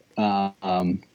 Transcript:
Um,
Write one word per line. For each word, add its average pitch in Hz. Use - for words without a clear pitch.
Um, 95